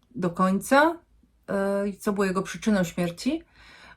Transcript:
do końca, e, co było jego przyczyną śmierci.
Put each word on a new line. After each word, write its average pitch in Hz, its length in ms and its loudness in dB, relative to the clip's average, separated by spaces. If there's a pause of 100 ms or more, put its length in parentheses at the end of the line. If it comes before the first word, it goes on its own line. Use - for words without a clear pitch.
(160)
do 180 140 -2
końca, 226 680 2 (520)
e, 202 500 -2
co 208 140 -2
było 196 120 0
jego 185 160 0
przyczyną 185 420 0
śmierci. 175 600 -4 (540)